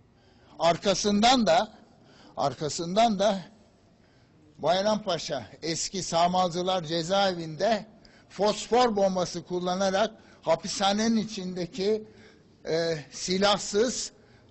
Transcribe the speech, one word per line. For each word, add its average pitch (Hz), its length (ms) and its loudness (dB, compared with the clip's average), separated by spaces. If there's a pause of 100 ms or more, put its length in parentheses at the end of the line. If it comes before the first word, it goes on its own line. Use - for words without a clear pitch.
(600)
Arkasından 202 880 2
da, 175 240 4 (680)
arkasından 175 800 0
da 196 200 2 (1160)
Bayrampaşa 175 880 -2 (160)
eski 165 420 -6
Sağmalcılar 180 800 0
cezaevinde 170 1000 -2 (440)
fosfor 214 680 2
bombası 185 500 0
kullanarak 190 640 0 (300)
hapishanenin 202 760 0
içindeki, 185 840 -4 (640)
e, 165 300 -2 (140)
silahsız, 202 1000 0 (400)